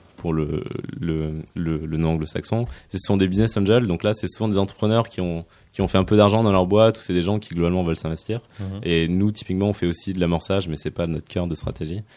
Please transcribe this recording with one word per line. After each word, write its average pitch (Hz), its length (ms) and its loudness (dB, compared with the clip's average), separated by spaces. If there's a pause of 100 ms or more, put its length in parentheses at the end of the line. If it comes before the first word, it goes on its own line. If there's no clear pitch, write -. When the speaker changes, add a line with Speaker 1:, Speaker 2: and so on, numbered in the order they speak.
(180)
Speaker 1:
pour 82 160 -4
le, 78 300 -2 (360)
le, 78 340 -2 (200)
le, 80 320 -4
le 78 120 -4
nom 80 160 2
anglo-saxon. 82 520 -2 (260)
Ce 95 80 -4
sont - 160 0
des 98 120 4
business 104 300 2
angels. 110 280 4
Donc 87 160 -2
là, 104 120 0
c'est 101 140 -6
souvent 113 220 -4
des 98 80 2
entrepreneurs 107 500 0
qui - 140 -8
ont, 85 240 -4 (260)
qui - 120 -2
ont 92 40 2
fait 95 120 2
un 95 40 4
peu 104 140 4
d'argent 104 240 6
dans 107 100 4
leur 92 140 4
boîte 110 320 4
ou - 60 -18
c'est 92 100 -4
des 87 80 2
gens 101 160 0
qui, 101 160 -10
globalement, 87 300 2
veulent 82 120 0
s'investir. 82 440 -6 (200)
Speaker 2:
Mhm. 98 60 -8 (160)
Speaker 1:
Et 82 260 2
nous, 95 240 2
typiquement, 98 360 -2
on 104 60 2
fait - 120 -4
aussi 87 280 -2
de 92 60 -4
l'amorçage, 87 480 0
mais 78 100 -4
c'est - 120 -8
pas 87 160 -4
notre 80 220 -4
cœur 90 180 -4
de 85 80 -4
stratégie. 85 480 -8 (160)